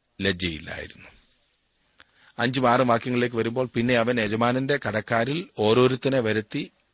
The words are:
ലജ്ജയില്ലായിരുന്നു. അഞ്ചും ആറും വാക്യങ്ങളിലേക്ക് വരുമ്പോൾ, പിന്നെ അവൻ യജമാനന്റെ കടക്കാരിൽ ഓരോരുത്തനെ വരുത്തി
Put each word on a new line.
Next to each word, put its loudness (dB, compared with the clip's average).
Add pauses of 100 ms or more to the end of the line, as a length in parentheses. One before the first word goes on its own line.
(220)
ലജ്ജയില്ലായിരുന്നു. -6 (1300)
അഞ്ചും 2
ആറും 4
വാക്യങ്ങളിലേക്ക് 0
വരുമ്പോൾ, -2
പിന്നെ 0
അവൻ 0
യജമാനന്റെ 0
കടക്കാരിൽ -2 (140)
ഓരോരുത്തനെ 4
വരുത്തി -4 (220)